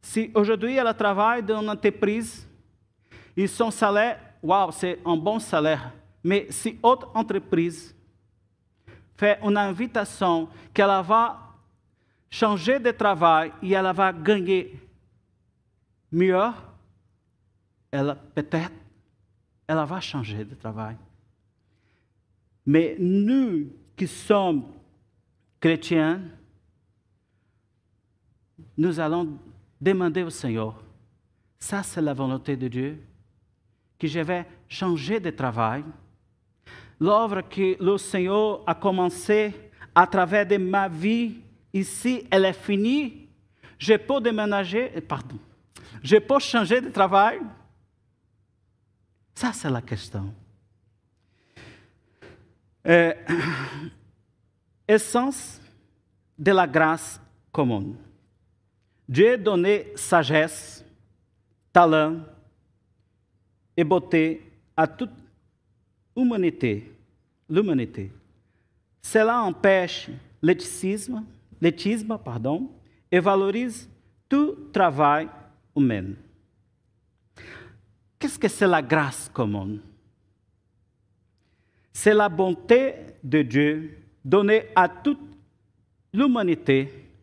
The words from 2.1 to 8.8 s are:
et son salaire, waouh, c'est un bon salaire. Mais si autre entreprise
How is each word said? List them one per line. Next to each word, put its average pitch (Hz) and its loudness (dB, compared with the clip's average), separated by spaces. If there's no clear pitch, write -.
et 196 2
son 226 -2
salaire, 208 0
waouh, 175 2
c'est 180 -6
un 170 0
bon 202 -2
salaire. 156 -2
Mais 196 0
si - -8
autre 254 2
entreprise 190 -4